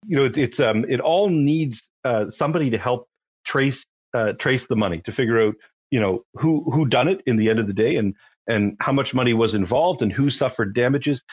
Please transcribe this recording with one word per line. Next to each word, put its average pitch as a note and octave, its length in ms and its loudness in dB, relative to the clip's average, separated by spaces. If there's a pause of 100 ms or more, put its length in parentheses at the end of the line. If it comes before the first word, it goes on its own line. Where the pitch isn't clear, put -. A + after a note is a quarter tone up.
You E3+ 100 -2
know, C#3 80 4
it, A#2 120 -2
it's, C3 220 -2
um, A2+ 300 2
it B2+ 100 0
all F#3 300 2
needs, D3+ 520 0 (220)
uh, A2 280 -2
somebody D3+ 400 -2
to A2 60 -2
help B2 300 -4 (380)
trace, C3+ 400 -2 (280)
uh, A2 200 0
trace B2+ 340 -2
the C3 80 -2
money, F#2+ 300 0
to - 60 -12
figure A2+ 300 0
out, G#2+ 140 2 (360)
you B2+ 80 0
know, F#2+ 240 0 (100)
who, D#3 380 0
who D3+ 140 2
done B2+ 220 2
it F#3+ 180 0
in A#2+ 120 2
the A2 120 2
end A2+ 100 2
of A2 80 0
the G2+ 60 -4
day, A2 220 0
and, G#2 200 -2 (320)
and G#2 320 0
how B2+ 120 -2
much C3+ 220 -2
money A#2+ 200 2
was A2+ 220 2
involved B2+ 460 0
and G#2+ 100 0
who C3+ 180 0
suffered A#2+ 440 -2
damages. C3 600 0